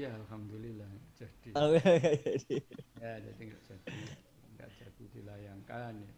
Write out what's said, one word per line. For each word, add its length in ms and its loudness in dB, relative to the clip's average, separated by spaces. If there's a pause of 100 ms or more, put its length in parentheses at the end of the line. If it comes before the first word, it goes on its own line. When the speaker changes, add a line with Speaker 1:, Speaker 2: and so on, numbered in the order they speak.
Speaker 1:
ya 80 -6
alhamdulillah 760 -10 (260)
jadi. 400 -16
Speaker 2:
Oh, 120 6
<laughs> 40 8
nggak 240 10 (240)
jadi. 340 0 (460)
Speaker 1:
Ya, 180 -6
jadi 220 -12
nggak 240 -14
jadi, 260 -14 (640)
nggak 240 -18
jadi 320 -18
dilayangkan 880 -10
ya. 200 -14